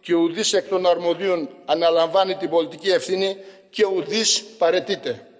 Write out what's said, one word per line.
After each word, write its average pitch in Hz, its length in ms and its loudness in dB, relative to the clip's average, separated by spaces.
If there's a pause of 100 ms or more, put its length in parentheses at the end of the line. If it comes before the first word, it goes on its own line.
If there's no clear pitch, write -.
και 170 140 -2
ουδής 170 380 0
εκ 190 160 0
των 185 180 0
αρμοδίων 175 640 0 (160)
αναλαμβάνει 165 720 2
την 170 140 -6
πολιτική 165 400 -2
ευθύνη 190 460 0 (340)
και 208 160 2
ουδής 208 580 -2 (140)
παρετείται. 165 680 -2 (140)